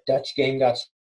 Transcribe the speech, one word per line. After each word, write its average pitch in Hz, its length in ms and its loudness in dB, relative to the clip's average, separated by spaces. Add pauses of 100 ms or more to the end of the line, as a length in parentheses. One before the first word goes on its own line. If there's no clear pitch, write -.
Dutch 135 300 -2
game 135 240 0
got 123 180 2 (300)